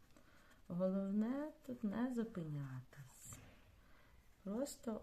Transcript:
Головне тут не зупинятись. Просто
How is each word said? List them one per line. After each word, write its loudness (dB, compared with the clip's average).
Головне 4
тут -2
не 2
зупинятись. -4
Просто 0